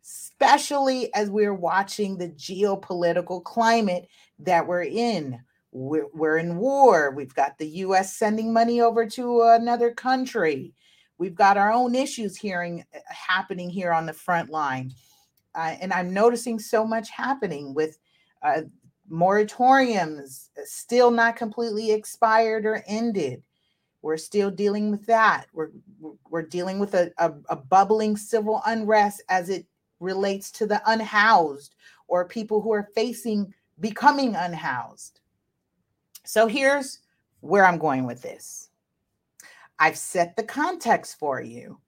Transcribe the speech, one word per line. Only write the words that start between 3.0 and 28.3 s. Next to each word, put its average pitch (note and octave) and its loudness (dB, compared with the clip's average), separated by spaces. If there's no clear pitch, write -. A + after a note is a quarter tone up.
climate A3 0
that E3+ 2
we're F3 -2
in. D#3 -4
We're, C#3+ -4
we're D#3 0
in E3+ -4
war. A3+ 4
We've C3+ -10
got C#3+ -2
the D#3+ -6
U F#3 -2
S F#3+ 0
sending A3 0
money A#3 2
over A#3 4
to A#3+ 0
another A#3 4
country. A#3 -2
We've F3 -4
got G3 6
our G3+ 4
own A#3+ 2
issues B3 -2
hearing, F3 -6
uh, D3+ -16
happening F#3 -6
here F3 -2
on E3 0
the D#3 -8
front E3 -2
line. C3+ -4
Uh, D#3+ -6
and F#3+ -6
I'm F3+ -2
noticing A3+ 2
so A3 0
much A3+ -4
happening F3+ -6
with, D#3 -2
uh, D3+ 0
moratoriums G3 2
still A#3+ 2
not A#3 2
completely A3 -4
expired A3 2
or G#3+ -2
ended. G3 -4
We're D#3 -2
still G3+ -2
dealing G3+ -2
with G3+ -6
that. A3 4
We're, D#3+ -8
we're, D#3 -16
we're E3 -4
dealing F3 -6
with G3+ -2
a, F3 2
a, E3 0
a E3 -4
bubbling G#3 2
civil G#3+ -2